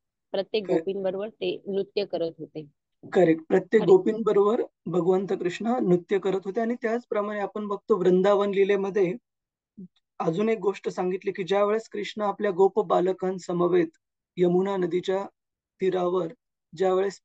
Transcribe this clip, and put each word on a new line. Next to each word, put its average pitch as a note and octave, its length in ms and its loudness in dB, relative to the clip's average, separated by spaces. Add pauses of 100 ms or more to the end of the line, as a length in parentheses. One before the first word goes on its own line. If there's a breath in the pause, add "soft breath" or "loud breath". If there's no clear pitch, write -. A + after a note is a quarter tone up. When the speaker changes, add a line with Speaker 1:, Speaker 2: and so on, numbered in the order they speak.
(320)
Speaker 1:
प्रत्येक G3 360 -4
Speaker 2:
कर- F3 100 2
Speaker 1:
गोपींबरोबर F#3+ 520 -4
ते - 380 -8
नृत्य G3 380 -4
करत E3 340 -4
होते. D3+ 260 -14 (480)
Speaker 2:
करेक्ट, E3 340 4
प्रत्येक F#3+ 340 2
Speaker 1:
हरे. F3 100 4
Speaker 2:
गोपींबरोबर G#3 680 4 (240)
भगवंत F3+ 440 0
कृष्ण F#3 380 -4
नृत्य G3 520 0
करत F#3+ 260 -2
होते G3 160 -4
आणि A#3 200 -2
त्याचप्रमाणे G#3+ 580 -4
आपण G3+ 280 -6
बघतो G3 300 -2
वृंदावन F#3 520 4
लीलेमध्ये G3 640 2 (1040)
अजून G3 300 0
एक A3 80 0
गोष्ट G3 320 -4
सांगितली F#3 420 -4
की F#3 120 -6
ज्या G3 220 0
वेळेस A3 240 -2
कृष्ण G#3 320 -8
आपल्या G#3 300 -2
गोप F#3+ 280 2
बालकांसमवेत F3+ 1080 0 (500)
यमुना F3+ 400 2
नदीच्या F3+ 480 -2 (560)
तीरावर F3+ 460 0 (480)
ज्या F#3 180 2
वेळेस F#3+ 320 -2